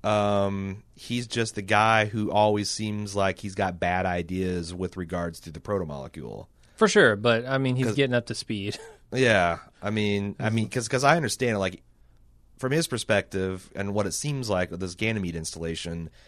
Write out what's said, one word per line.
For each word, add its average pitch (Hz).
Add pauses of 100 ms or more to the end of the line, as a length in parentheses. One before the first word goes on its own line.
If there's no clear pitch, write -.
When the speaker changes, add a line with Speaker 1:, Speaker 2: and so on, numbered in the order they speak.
Speaker 1:
Um, 101 (100)
he's 120
just 113
the 107
guy 107
who 107
always 104
seems 104
like 98
he's 95
got 90
bad 92
ideas 90
with 90
regards 85
to 85
the 78
protomolecule. 71 (300)
Speaker 2:
For 214
sure, 131
but, 117
I 135
mean, 131
he's 127
Speaker 1:
'Cause 104
Speaker 2:
getting 127
up 120
to -
speed. 104
<laughs> - (240)
Speaker 1:
Yeah, 101 (240)
I 101
mean, 101
I 107
mean, 110
Speaker 2:
Mm-hmm. -
Speaker 1:
'cause, 117
'cause 131
I 151
understand, 120
like, 95 (760)
from 131
his 160
perspective 95
and 98
what 104
it -
seems 135
like 90
with 87
this 87
Ganymede 101
installation, 82 (180)